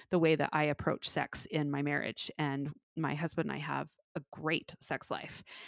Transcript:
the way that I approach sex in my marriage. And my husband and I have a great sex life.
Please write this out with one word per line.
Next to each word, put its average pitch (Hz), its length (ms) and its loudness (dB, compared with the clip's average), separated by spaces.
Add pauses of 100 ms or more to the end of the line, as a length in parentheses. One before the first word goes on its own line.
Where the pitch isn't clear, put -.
the 180 100 6
way 160 160 8
that 143 180 4
I 151 120 4
approach - 440 0
sex - 380 -2
in 151 220 0
my 143 120 0
marriage. 143 560 -2
And 143 340 0 (240)
my 147 200 0
husband 156 340 -2
and 139 80 -4
I 147 40 -6
have 147 280 -4 (260)
a 156 60 -8 (100)
great - 480 -2
sex - 320 -6
life. - 320 -6 (240)